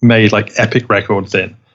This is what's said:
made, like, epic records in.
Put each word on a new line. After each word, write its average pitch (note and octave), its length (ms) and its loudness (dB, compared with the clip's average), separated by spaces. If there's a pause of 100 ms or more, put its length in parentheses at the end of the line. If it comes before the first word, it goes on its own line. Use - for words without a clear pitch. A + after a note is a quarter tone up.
made, A2+ 300 4
like, G#2+ 260 -2
epic A#2+ 320 -2
records G2 460 -2
in. F#2 200 -4 (200)